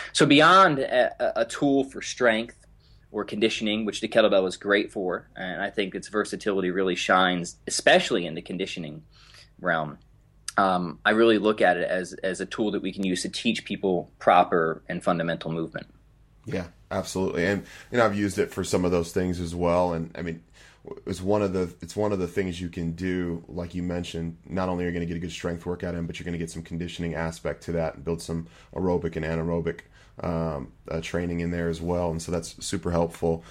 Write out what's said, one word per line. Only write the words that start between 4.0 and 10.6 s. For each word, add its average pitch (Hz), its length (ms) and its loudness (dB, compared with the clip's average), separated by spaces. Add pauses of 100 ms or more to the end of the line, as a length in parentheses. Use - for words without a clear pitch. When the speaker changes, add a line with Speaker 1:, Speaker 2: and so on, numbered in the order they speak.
Speaker 1:
the 110 60 -4
kettlebell 101 380 6
is 92 120 -4
great 101 340 2
for, 90 420 -4
and 92 280 -8
I 101 80 -4
think 98 240 -4
its 92 140 -8
versatility 98 640 -2
really 92 260 0
shines, 90 600 2 (100)
especially 139 600 2
in 78 80 -8
the 80 80 -8
conditioning 87 640 -8 (540)
realm. 80 380 0 (600)
Um, 90 500 2